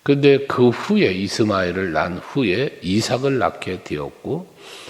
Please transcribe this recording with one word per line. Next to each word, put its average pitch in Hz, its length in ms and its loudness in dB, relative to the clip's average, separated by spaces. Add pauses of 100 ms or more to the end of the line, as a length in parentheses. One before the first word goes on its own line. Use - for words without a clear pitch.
근데 143 460 4
그 123 220 4
후에, 151 440 2
이스마엘을 95 760 0
낳은 90 260 -2
후에 117 640 -2
이삭을 127 560 0
낳게 92 460 -4
되었고, 107 720 -8 (340)